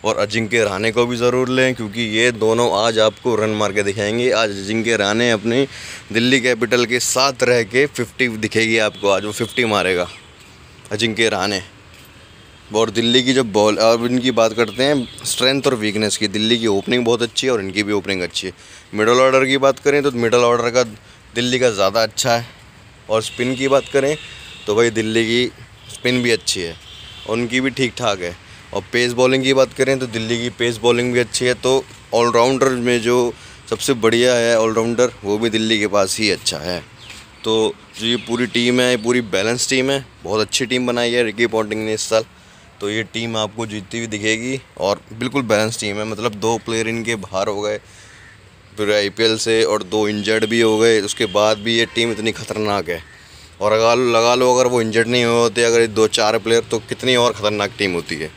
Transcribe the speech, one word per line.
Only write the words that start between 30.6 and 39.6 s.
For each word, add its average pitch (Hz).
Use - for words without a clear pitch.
bowling 120
भी 123
अच्छी 120
है, 123
तो 127
ऑलराउंडर 120
में 123
जो 120
सबसे 113
बढ़िया 117
है 117
ऑलराउंडर, 113
वो 104
भी 113
दिल्ली 110
के 104
पास 98
ही 107
अच्छा 85
है। 87
तो 110
जो 110
ये 120
पूरी 117
team 120
है, 123
ये 127
पूरी 120
बैलेंस 107